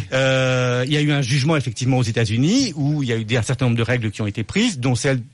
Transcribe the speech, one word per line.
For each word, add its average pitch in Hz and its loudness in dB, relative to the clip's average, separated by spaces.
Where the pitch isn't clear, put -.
Euh, 127 2
il 147 -2
y 147 2
a 151 2
eu 151 2
un 143 0
jugement, 139 0
effectivement, 127 0
aux 127 2
États-Unis, 123 2
où 147 0
il 120 -2
y 120 0
a 113 0
eu 113 -4
des, 117 -2
un 110 0
certain 131 -2
nombre 117 2
de 117 0
règles 117 0
qui 107 -6
ont 107 -2
été 107 -4
prises, 202 -2
dont 127 0
celle, 131 0